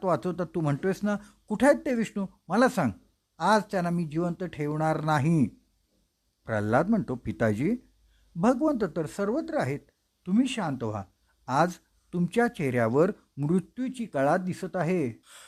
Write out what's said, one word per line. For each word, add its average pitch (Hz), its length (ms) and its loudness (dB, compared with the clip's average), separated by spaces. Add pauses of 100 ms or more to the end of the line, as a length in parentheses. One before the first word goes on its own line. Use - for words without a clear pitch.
वाचवतात 180 420 -2 (100)
तू 180 40 0
म्हणतोयस 160 440 0
ना, 208 120 0 (320)
कुठे 214 180 0
आहेत 285 100 8
ते 302 180 -4
विष्णू? 202 320 -2 (220)
मला 226 220 4
सांग, 139 220 0 (480)
आज 196 220 4 (100)
त्यांना 175 180 0
मी 175 160 0
जिवंत 170 380 -4
ठेवणार 156 600 -2
नाही." 151 440 4 (1000)
प्रल्हाद 113 440 2
म्हणतो, 170 260 0
"पिताजी, 120 640 -2 (580)
भगवंत 254 480 2 (140)
तर 160 80 -2
सर्वत्र 294 520 -4
आहेत, 143 220 -2 (480)
तुम्ही 226 200 2
शांत 156 360 -4
व्हा. 107 200 -6 (440)
आज 156 260 2 (400)
तुमच्या 180 340 0
चेहऱ्यावर 135 640 2 (260)
मृत्यूची 190 680 -2
कळा 165 320 2
दिसत 185 380 -6
आहे." 170 320 0 (400)